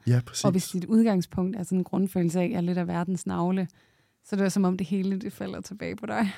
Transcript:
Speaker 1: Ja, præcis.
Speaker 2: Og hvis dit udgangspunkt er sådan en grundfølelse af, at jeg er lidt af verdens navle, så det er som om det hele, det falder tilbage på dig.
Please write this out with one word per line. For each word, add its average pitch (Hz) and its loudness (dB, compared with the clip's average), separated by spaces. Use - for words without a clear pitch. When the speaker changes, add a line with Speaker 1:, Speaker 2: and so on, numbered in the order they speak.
Speaker 1:
Ja, 120 4
præcis. - -6
Speaker 2:
Og 196 6
hvis 180 2
dit 180 -4
udgangspunkt 196 2
er 196 -4
sådan 185 0
en 180 2
grundfølelse 180 0
af, 180 4
at 175 0
jeg 180 -2
er 175 0
lidt 180 0
af 175 -2
verdens 175 -2
navle, 180 0
så - -4
det 196 4
er 185 4
som 196 2
om 185 2
det 185 -4
hele, 190 0
det 196 -8
falder 190 -8
tilbage 190 -8
på 214 -12
dig. 214 -2